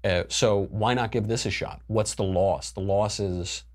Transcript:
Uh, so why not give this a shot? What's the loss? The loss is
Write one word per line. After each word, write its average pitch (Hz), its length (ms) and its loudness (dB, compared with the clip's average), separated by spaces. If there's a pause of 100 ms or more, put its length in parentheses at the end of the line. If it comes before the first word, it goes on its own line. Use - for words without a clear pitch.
Uh, 90 260 2
so 101 400 2
why 107 240 0
not 117 180 0
give 110 160 0
this 113 180 -2
a 104 60 0
shot? - 360 -6
What's 107 280 0
the 107 80 -2
loss? 92 480 0
The - 80 -8
loss 101 400 0
is 90 560 -4